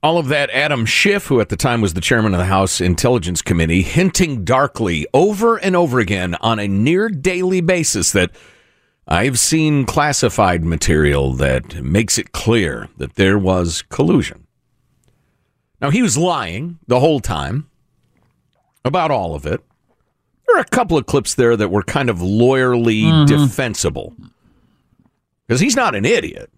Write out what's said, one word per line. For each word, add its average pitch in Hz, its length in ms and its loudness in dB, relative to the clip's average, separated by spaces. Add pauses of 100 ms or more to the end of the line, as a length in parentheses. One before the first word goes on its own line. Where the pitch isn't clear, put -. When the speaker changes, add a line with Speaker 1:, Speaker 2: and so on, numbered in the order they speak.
Speaker 1:
All 165 160 2
of 143 100 -2
that, 143 220 -2
Adam 139 340 0
Schiff, 202 440 0
who 123 120 2
at 104 80 0
the 98 80 -6
time 120 240 0
was 92 140 0
the 90 80 -4
chairman 110 320 2
of 87 40 0
the 90 60 0
House 95 340 0
Intelligence 90 600 0
Committee, 85 400 0
hinting 160 640 0
darkly 107 680 0
over 208 420 2
and 185 180 -2
over 156 240 2
again 92 440 -2
on 113 160 0
a 104 100 -4
near 147 400 0
daily 185 540 -2
basis 165 500 -2
that, 90 200 0 (760)
"I've 117 300 0
seen 151 480 2
classified 110 760 0
material 73 760 2
that 65 460 -2
makes 95 360 0
it - 140 -10
clear 87 680 -2
that 67 160 -8
there 101 240 4
was 92 500 0
collusion." - 540 0 (1400)
Now, 139 100 -2
he 220 120 2
was 202 140 0
lying 151 680 -4
the 123 140 2
whole 147 200 2
time 85 460 -4 (1200)
about 160 240 0
all 92 240 -4
of 71 100 -10
it. 76 180 -4 (840)
There - 100 4
are 320 40 2
a - 40 -4
couple 180 320 0
of 127 80 0
clips - 300 -2
there 117 220 4
that 104 120 0
were 98 140 0
kind 135 260 -2
of 92 120 -2
lawyerly 117 840 2
Speaker 2:
Mm-hmm. 156 240 4
Speaker 1:
defensible. 143 880 0 (1300)
'Cause 127 140 0
he's 233 160 2
not 226 180 0
an 101 120 -2
idiot. - 520 -2